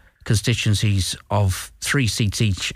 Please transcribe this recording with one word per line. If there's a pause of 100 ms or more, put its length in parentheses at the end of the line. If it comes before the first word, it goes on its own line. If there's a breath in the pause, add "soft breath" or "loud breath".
(240 soft breath)
constituencies (160)
of
three
seats
each